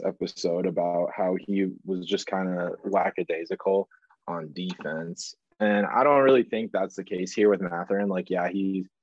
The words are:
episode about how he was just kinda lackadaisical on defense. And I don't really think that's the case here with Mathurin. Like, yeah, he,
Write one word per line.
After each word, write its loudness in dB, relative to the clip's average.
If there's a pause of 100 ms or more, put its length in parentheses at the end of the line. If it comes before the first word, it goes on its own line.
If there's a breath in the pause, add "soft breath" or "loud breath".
episode -2
about 0
how 0
he -2 (160)
was -4
just -2
kinda -2 (140)
lackadaisical 0 (380 soft breath)
on -8
defense. -8 (240)
And 2
I 2
don't 6
really 6
think -4
that's -2
the -8
case -6
here 6
with 4
Mathurin. -2
Like, -2
yeah, 0
he, -2 (180)